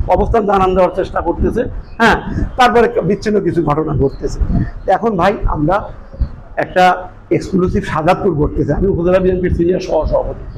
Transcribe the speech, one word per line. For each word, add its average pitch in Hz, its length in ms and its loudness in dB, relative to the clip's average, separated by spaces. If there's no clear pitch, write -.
অবস্থান 202 380 2
জানান 196 300 2
দেওয়ার 180 200 4
চেষ্টা 185 260 -2
করতেছে, 180 400 -2
হ্যাঁ, 214 200 4
তারপরে 240 300 4
বিচ্ছিন্ন 208 360 0
কিছু 165 240 0
ঘটনা 147 300 0
ঘটতেছে। 135 460 -2
তো 196 60 2
এখন 190 260 2
ভাই 190 160 2
আমরা 160 440 0
একটা 180 300 2
এক্সক্লুসিভ 180 540 0
সাজাদপুর 180 500 0
করতেছি, 143 380 0
আমি 185 140 0
উপজেলা 180 320 2
বিএনপির 180 380 0
সিনিয়র 170 220 2
সহসভাপতি। - 640 -2